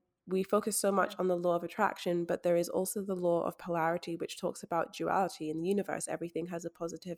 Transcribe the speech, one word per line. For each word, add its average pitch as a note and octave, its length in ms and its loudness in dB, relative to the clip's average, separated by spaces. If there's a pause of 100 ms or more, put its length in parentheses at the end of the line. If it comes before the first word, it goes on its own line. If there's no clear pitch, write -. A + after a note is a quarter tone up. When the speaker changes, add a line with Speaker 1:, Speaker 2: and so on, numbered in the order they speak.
(280)
Speaker 1:
we F#3+ 160 0
focus G#3 360 2
so G3+ 120 4
much G3 220 2
Speaker 2:
Yeah. - 40 -8
Speaker 1:
on F#3 100 2
the F3+ 80 4
law F3 200 2
of E3+ 80 0
attraction, F3 640 0
but - 180 -2
there F3 120 4
is F3 140 2
also F#3+ 340 0
the F#3+ 120 -2
law E3+ 260 2
of - 160 -4
polarity, E3+ 580 -2
which - 240 -8
talks - 220 -4
about - 320 -2
duality E3+ 560 0
in D#3+ 100 -4
the E3 80 -2
universe. F#3+ 400 0
Everything E3 400 -4
has F3 160 -6
a E3 60 -6
positive E3+ 480 -8